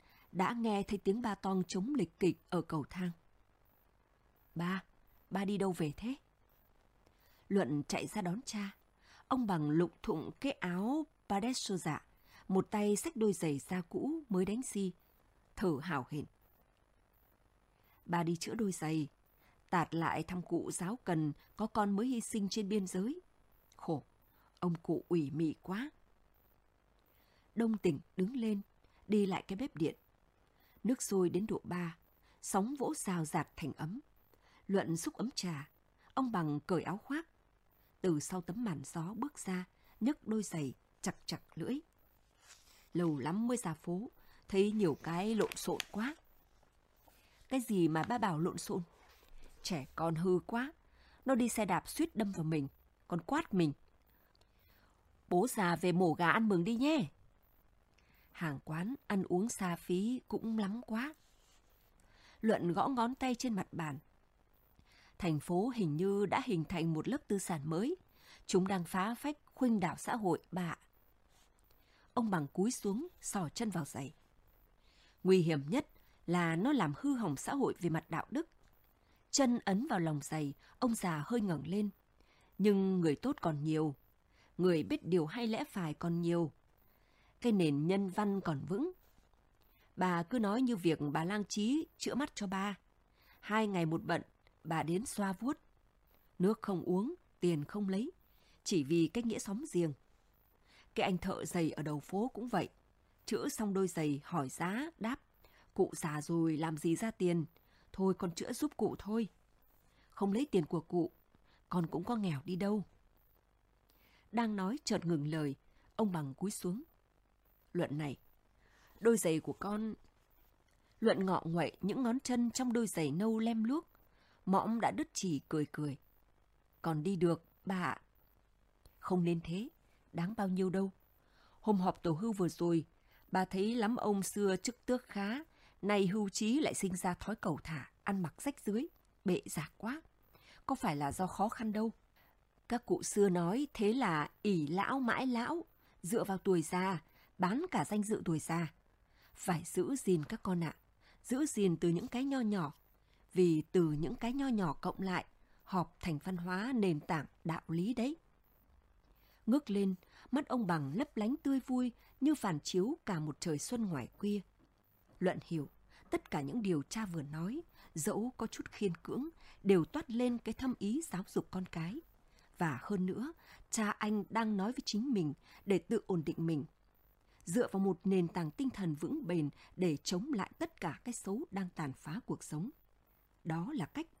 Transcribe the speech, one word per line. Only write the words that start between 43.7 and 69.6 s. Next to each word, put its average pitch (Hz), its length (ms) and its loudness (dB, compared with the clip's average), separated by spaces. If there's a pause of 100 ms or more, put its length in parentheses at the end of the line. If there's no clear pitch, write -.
phố, 180 360 -6 (380)
thấy 202 240 6
nhiều 214 220 4
cái 185 400 -2
lộn - 220 2
xộn - 220 -2 (120)
quá. 254 260 -4 (1300)
Cái 262 120 0
gì 190 280 4
mà 156 140 2
ba 233 160 -2
bảo 185 200 2
lộn 175 200 0
xộn? - 240 -4 (800)
Trẻ 165 320 -4
con 165 200 0
hư 175 320 2
quá, 254 260 -4 (520)
nó 269 100 4
đi 240 140 4
xe 214 160 0
đạp 175 240 0
suýt - 280 -2
đâm 202 160 0
vào 175 120 -4
mình, 151 240 0 (400)
còn 170 120 -2
quát 294 340 -2
mình: 160 180 4 (1600)
"Bố 185 200 4
già 175 280 2
về 175 160 2
mổ 170 200 4
gà 165 180 2
ăn 220 180 4
mừng 175 160 4
đi 226 120 0
nhé." 269 320 2 (1200)
Hàng 160 320 -4
quán 180 300 -4 (120)
ăn 196 220 0
uống 185 200 2
xa 175 280 -2
phí 208 520 -2
cũng 220 300 -2
lắm 208 280 -2
quá. 254 280 -4 (1300)
Luận 185 320 2
gõ 202 160 2
ngón 247 260 0
tay 254 200 -2
trên 233 200 -2
mặt 185 180 -4
bàn. 151 260 -6 (1200)
Thành 156 220 0
phố 196 340 -2
hình 165 220 0
như 196 300 2
đã 269 180 -2
hình 170 200 0
thành 165 280 0
một 156 160 -2
lớp 262 200 -4
tư 202 100 0
sản 160 320 -4
mới. 226 260 0 (500)
Chúng 185 200 4
đang 190 180 0
phá 196 300 -2
phách 294 240 -6 (160)
khuynh 226 260 4